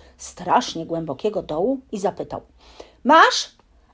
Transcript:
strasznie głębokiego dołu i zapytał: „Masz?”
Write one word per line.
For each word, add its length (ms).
strasznie 680
głębokiego 560
dołu 380
i 60
zapytał: 420
„Masz?” 460